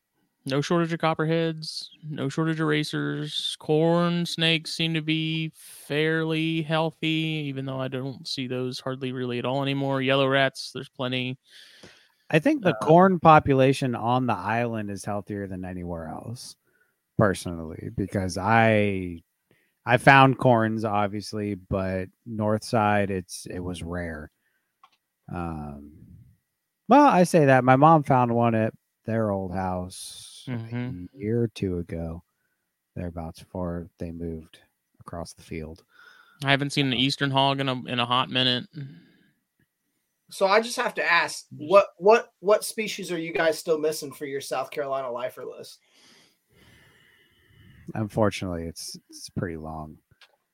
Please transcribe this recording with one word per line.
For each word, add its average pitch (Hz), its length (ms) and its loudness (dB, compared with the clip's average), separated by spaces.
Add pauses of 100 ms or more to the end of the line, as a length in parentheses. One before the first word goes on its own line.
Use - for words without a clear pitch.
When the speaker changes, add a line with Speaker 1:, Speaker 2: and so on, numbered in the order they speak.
(460)
Speaker 1:
No 143 160 0
shortage 170 320 -2
of 160 60 -6
copperheads, 160 920 -4 (180)
no 139 200 -6
shortage 160 320 -2
of 160 60 0
racers. 151 920 -4
Corn 170 640 2
snakes 165 480 -2
seem 165 200 -2
to 160 80 -2
be 160 540 -2
fairly 160 1040 -2
healthy, 160 460 -4 (400)
even 135 180 -8
though 131 160 -8
I 131 80 -6
don't 135 380 -8
see 131 200 -6
those 127 320 -6
hardly 131 320 -8
really 123 280 -6
at 120 60 -6
all 131 160 -2
anymore. 135 400 -2
Yellow 135 260 4
rats, 135 460 0
there's 135 160 -12
plenty. 127 480 -6 (920)
Speaker 2:
I 156 100 2
think 277 240 2
the 175 120 2
Speaker 1:
Uh, - 100 -8
Speaker 2:
corn 175 340 6
population 139 720 6
on 120 320 0
the 117 100 0
island 110 540 -4
is 98 160 -10
healthier 101 420 -6
than 92 180 -8
anywhere 87 420 -8
else, - 480 -14 (600)
personally, 90 800 0
because 95 420 -4
I, 101 840 2 (640)
I 120 120 4
found 135 400 8
corns, 113 480 4
obviously, 104 720 -4
but 95 520 -4 (180)
north 107 380 -2
side, 104 480 2
it's, - 360 -8
it 90 120 -10
was 87 240 -8
rare. 82 480 -8 (1000)
Um, 76 580 -10 (960)
well, 285 180 8
I 185 180 6
say 165 220 6
that. 131 200 6
My 131 100 8
mom 151 280 8
found 123 300 2
one 117 220 2
at 110 180 0 (300)
their 110 280 -2
old 95 220 -4
house 92 800 -8 (120)
Speaker 1:
Mm-hmm. 120 640 -8
Speaker 2:
a - 40 -20
year 110 260 -2
or 113 60 0
two 90 300 -4
ago, 82 440 -10 (720)
thereabouts, 85 460 -10
before 85 560 -8
they 85 160 -10
moved 82 460 -12 (420)
across - 320 -14
the - 100 -20
field. 80 400 -14 (600)
Speaker 1:
I 135 60 2
haven't 139 180 2
seen 139 180 0
an 131 60 0
Speaker 2:
Um, 117 60 0
Speaker 1:
eastern 139 320 0
hog 135 280 2
in 135 80 -2
a, 131 60 -2 (100)
in 123 160 -6
a 123 60 0
hot 123 240 0
minute. 127 360 -2 (1600)
Speaker 3:
So - 160 -2
I 196 160 4
just 240 140 -8
have 240 200 -4
to 151 160 -4
ask, 160 420 0
Speaker 2:
Mm. 147 160 -12
Speaker 3:
what, 196 180 8 (100)
what, 214 440 4
what 208 240 2
species 196 460 -8
are 175 60 -4
you 165 160 -8
guys 160 240 0
still 165 200 -2
missing 151 340 -4
for 147 140 -12
your 135 160 -8
South 131 300 -6
Carolina 135 380 -6
lifer 123 360 -8
list? - 340 -16 (2250)
Speaker 2:
Unfortunately, 101 680 -2
it's, - 340 -12 (120)
it's - 200 -18
pretty 85 280 -8
long. 78 400 -12 (560)